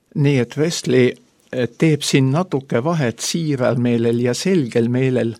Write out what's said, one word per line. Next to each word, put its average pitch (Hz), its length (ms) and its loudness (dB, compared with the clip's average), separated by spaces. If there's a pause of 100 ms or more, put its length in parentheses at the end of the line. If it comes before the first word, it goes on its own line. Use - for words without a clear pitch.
(160)
Nii 143 220 2
et 120 200 -2
Wesley, 127 560 2 (380)
eh, 123 260 -4
teeb 156 240 2
siin 131 300 2
natuke 139 520 -2
vahet 151 360 -2
siiral 139 600 -2
meelel 117 380 0
ja 120 140 0
selgel 120 560 0
meelel 123 500 0